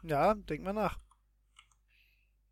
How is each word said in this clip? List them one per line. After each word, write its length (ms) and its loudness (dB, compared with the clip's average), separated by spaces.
Ja, 320 4
denk 300 -6
mal 80 -4
nach. 260 0